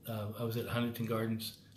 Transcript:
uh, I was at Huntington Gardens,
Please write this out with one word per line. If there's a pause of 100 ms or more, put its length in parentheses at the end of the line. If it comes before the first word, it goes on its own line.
uh, (120)
I
was
at
Huntington
Gardens, (200)